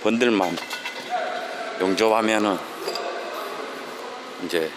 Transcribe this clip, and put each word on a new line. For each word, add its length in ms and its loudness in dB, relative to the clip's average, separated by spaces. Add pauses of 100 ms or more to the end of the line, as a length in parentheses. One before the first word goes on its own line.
번들만 520 6 (1200)
용접하면은 800 4 (1900)
이제 320 0